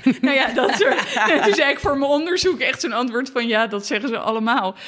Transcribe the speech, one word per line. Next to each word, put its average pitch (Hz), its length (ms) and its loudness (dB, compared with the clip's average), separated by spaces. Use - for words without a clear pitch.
<laughs> 254 160 2
Nou 277 140 2
ja, 269 180 2
dat 247 220 2
soort. 220 560 0
En 311 120 2
toen 208 120 4
zei 277 160 2
ik 277 80 -2
voor 285 200 0
mijn 277 120 2
onderzoek 349 500 0
echt - 200 -2
zo'n 254 120 -4
antwoord 247 380 -2
van: 233 160 -2
"Ja, 226 200 2
dat 202 200 -6
zeggen 254 220 -2
ze 226 100 -2
allemaal." 220 560 -2